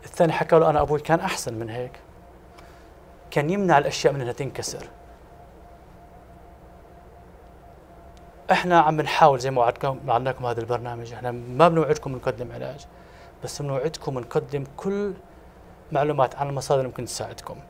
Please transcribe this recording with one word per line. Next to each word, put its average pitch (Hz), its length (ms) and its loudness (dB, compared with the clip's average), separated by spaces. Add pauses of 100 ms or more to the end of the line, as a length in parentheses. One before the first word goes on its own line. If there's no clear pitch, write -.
الثاني 165 280 2
حكى 160 260 4
له، 160 120 6
أنا 147 100 4
أبوي 147 200 0
كان 160 200 2
أحسن 175 340 -6
من 113 160 -8
هيك، 123 300 -10 (1300)
كان 151 200 0
يمنع 185 280 4
الأشياء 147 340 2
من 139 80 -4
إنها 120 120 -6
تنكسر. - 540 -8 (3750)
إحنا 175 300 4
عم 156 200 4
نحاول 143 380 6
زي 131 120 -2
ما 131 100 0
وعدكم، 127 480 0
وعدناكم 127 380 -2
هذا 117 140 -2
البرنامج، 117 520 -6
إحنا 120 180 -6
ما 123 380 2
بنوعدكم 151 440 0
نقدم 120 400 -6
علاج، 131 340 -12 (580)
بس - 180 -8
بنوعدكم 139 560 -4
نقدم 139 460 -4 (120)
كل 196 380 -4 (760)
معلومات 139 420 2
عن 143 140 -4
المصادر 139 320 0
اللي 131 80 -2
ممكن 120 160 -8
تساعدكم - 520 -10 (140)